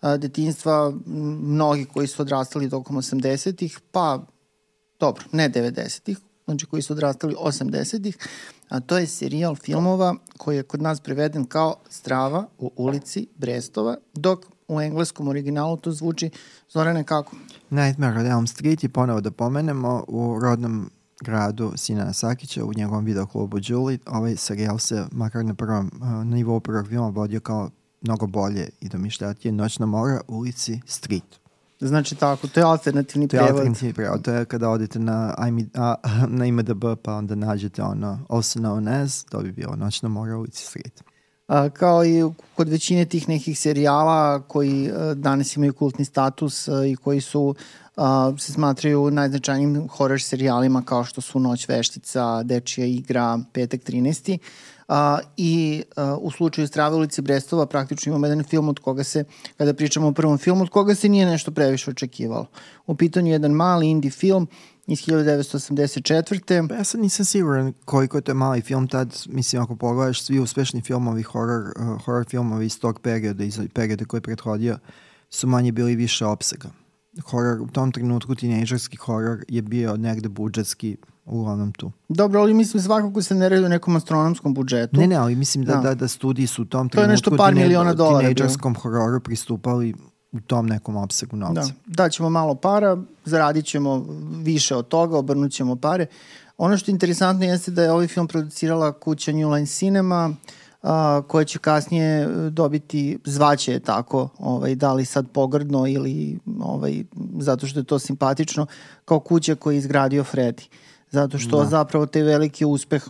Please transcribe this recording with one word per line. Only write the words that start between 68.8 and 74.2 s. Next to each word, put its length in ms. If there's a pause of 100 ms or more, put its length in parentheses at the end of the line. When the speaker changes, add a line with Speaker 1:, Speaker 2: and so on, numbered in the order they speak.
Speaker 2:
tad, 280 (100)
mislim, 360
ako 140
pogledaš, 460
svi 160
uspešni 440
filmovi, 400
horor, 460
eh, 360
horor 240
filmovi 380
iz 140
tog 200
perioda, 440
iz 160 (140)
perioda 300
koji 140
je 40